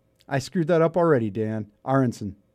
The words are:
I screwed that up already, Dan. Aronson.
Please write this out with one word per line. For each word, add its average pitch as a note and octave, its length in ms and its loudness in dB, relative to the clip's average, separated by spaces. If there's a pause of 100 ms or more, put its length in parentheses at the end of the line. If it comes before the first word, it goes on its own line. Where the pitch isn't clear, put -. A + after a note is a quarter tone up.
(280)
I C#3 100 -2
screwed D#3+ 300 -4
that E3 140 4
up E3 140 0
already, D3 340 2
Dan. G#2+ 360 -4 (180)
Aronson. B2+ 520 0 (180)